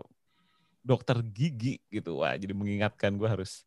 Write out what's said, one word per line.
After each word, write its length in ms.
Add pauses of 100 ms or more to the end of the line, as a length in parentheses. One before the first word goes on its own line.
(840)
dokter 400
gigi 640
gitu. 320
Wah, 160
jadi 160
mengingatkan 640
gua 240
harus 280